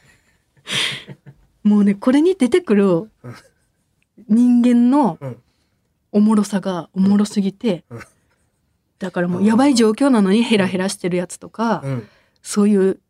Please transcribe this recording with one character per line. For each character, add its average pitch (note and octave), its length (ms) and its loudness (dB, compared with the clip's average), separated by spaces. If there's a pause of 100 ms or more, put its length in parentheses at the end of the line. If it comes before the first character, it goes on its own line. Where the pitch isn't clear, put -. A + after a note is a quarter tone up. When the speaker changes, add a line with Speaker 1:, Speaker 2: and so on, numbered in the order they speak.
(1600)
Speaker 1:
う G#3+ 40 2
ん。 - 20 4
Speaker 2:
<laughs> - 0 -
も G#3 80 4
う G#3 60 2
ね、 G3+ 100 2
こ B3 180 -2
れ C#4+ 80 4
に F#4 140 2
出 B3 140 -2
て F4+ 120 0
く A3+ 140 -2
る G3 140 2
Speaker 1:
う F3 140 2
ん。 A3 80 -16 (1200)
Speaker 2:
人 A#3+ 340 2
間 A#3+ 280 4
の B3+ 300 0
Speaker 1:
う C#3 60 -12
ん。 A#2+ 160 -14 (680)
Speaker 2:
お G#3 80 2
も G#3+ 140 4
ろ G#3+ 100 0
さ G3+ 160 -4
が F3+ 340 -8
お F#3+ 60 -4
も G3 180 2
ろ G#3 80 0
す - 140 -6
ぎ F#3+ 120 -2
て、 F#3 380 -6
Speaker 1:
う A#2+ 60 -18
ん。 - 20 -14
う - 20 -18
ん。 - 40 -20 (920)
Speaker 2:
だ F#3 120 -10
か F#3 100 -6
ら F3 80 -2
も F3+ 120 -4
う G3 40 0
や A3 120 2
ば C4+ 100 4
い C#4+ 80 4
状 A3+ 160 2
況 C4+ 180 0
な A#3 140 4
の F#3+ 100 2
に A3+ 100 2
ヘ A#3 140 0
ラ F#3+ 100 0
ヘ F3+ 120 -4
ラ F#3 100 -4
し - 80 -10
て F#3 140 -6
る F3+ 80 -4
や F3 80 -6
つ - 120 -16
と F3 120 -20
か、 G#3+ 340 -4
Speaker 1:
う C#3 40 -8
ん。 B2+ 200 -8 (340)
Speaker 2:
そ - 200 -4
う G3+ 60 2
い F#3+ 220 2
う - 200 -8